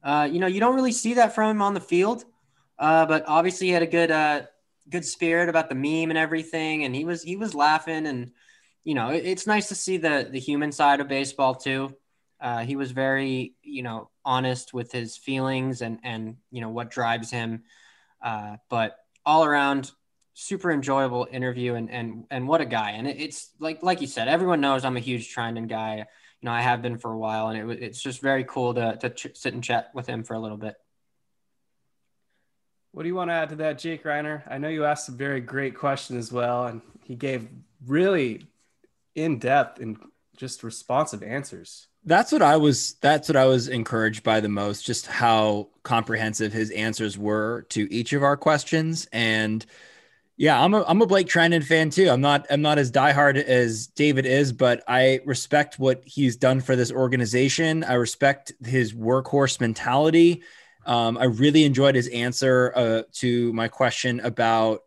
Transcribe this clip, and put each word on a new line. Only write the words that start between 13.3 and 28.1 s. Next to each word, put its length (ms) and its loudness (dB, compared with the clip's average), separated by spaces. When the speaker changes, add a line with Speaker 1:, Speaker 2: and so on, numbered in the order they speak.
Speaker 1:
you 200 -12
know, 280 -12
honest 480 -2
with 200 -8
his 240 -8
feelings 680 -4
and, 220 -8
and, 320 -10
you 100 -12
know, 80 -10
what 220 -10
drives 400 -4
him. 340 -6
Uh, 340 -8
but 300 -2
all 200 4
around, 460 0
super 360 -6
enjoyable 600 -2
interview 440 -6
and, 160 -8
and, 400 -10
and 160 -6
what 140 2
a 60 -4
guy. 240 -4
And 180 -8
it, 100 -10
it's 400 -14
like, 240 -8
like 180 0
you 60 -6
said, 220 -6
everyone 320 2
knows 240 0
I'm 120 -2
a 40 -4
huge 340 -8
Trinan 320 -6
guy. 300 -8
You 80 -12
know, 100 -6
I 80 -2
have 220 0
been 160 -6
for 120 -10
a 80 -8
while, 300 -4
and 100 -6
it, 60 -8
wa-, 80 -8
it's 300 -12
just 180 -8